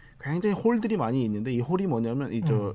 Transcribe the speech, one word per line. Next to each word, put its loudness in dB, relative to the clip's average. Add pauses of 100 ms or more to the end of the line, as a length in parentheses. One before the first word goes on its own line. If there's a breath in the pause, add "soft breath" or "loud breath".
(200 loud breath)
굉장히 0
홀들이 2
많이 0
있는데 -2
이 0
홀이 0
뭐냐면 0
이 -2
저, 0